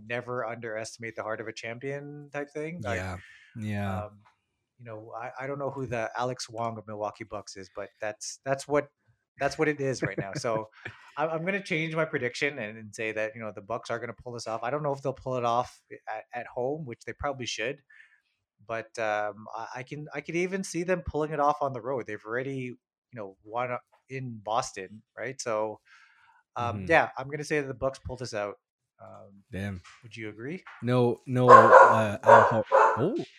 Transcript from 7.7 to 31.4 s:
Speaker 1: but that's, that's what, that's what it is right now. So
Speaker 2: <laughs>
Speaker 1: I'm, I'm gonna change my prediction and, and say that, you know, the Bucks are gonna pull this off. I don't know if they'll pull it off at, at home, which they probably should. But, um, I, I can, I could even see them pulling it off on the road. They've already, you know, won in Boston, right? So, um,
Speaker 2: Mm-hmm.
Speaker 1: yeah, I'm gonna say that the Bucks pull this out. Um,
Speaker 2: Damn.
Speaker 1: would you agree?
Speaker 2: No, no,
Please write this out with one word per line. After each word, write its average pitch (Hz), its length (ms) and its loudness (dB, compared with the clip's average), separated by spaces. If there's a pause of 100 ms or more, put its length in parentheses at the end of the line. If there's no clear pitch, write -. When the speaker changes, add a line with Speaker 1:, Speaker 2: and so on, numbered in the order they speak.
Speaker 1:
but 101 140 -8 (120)
that's, - 440 -8
that's 135 240 -2
what, 143 180 2 (540)
that's 139 180 -2
what 156 100 4
it 147 120 0
is 135 220 -2
right 98 140 -2
now. 98 200 -4
So 110 320 -2 (240)
Speaker 2:
<laughs> - 240 -20
Speaker 1:
I'm, 151 140 0
I'm 165 140 -4
gonna 190 180 -2
change 160 340 -2
my 160 80 2
prediction 143 560 -2
and, 107 180 -8
and 107 160 -16
say 110 180 -4
that, 107 220 -2
you 120 80 -14
know, 107 100 -8
the 107 100 -12
Bucks 113 280 -6
are 120 80 -2
gonna 117 160 -8
pull - 180 -14
this 120 140 -10
off. 113 160 -4
I 120 80 -4
don't 151 140 -2
know 143 80 0
if 139 100 -8
they'll 135 100 -2
pull 127 240 -6
it 120 80 -2
off 120 380 0 (260)
at, 110 140 -8 (100)
at 117 140 -10
home, 139 400 -6
which 117 180 -12
they 117 80 -12
probably 127 340 -6
should. 120 320 -4 (880)
But, 113 340 -8
um, 107 540 -2
I, 113 120 -10 (120)
I 131 40 -8
can, 151 320 -12
I 147 60 -8
could 156 160 -6
even 185 260 -2
see 170 220 -6
them 175 200 0
pulling 151 280 -2
it 147 80 -2
off 147 200 4
on 139 120 -2
the 123 80 -8
road. 120 260 -4
They've 107 180 -10
already, 127 280 -4
you 127 240 -8 (380)
know, 98 280 -12
won 120 340 -4 (320)
in 127 360 -10
Boston, 107 580 -2 (160)
right? 123 220 -8
So, 107 400 -2 (760)
um, 117 220 -2
Speaker 2:
Mm-hmm. 95 120 -6
Speaker 1:
yeah, 143 260 6
I'm 135 120 -10
gonna 147 160 -8
say 151 160 0
that 135 80 -4
the 135 60 -6
Bucks 135 300 -4
pull 127 120 -10
this 120 180 -10
out. 104 220 -4 (440)
Um, 101 520 -20
Speaker 2:
Damn. 95 280 -6 (220)
Speaker 1:
would 117 140 -20
you 110 120 -8
agree? 123 360 -12 (180)
Speaker 2:
No, 120 440 4
no, 123 220 4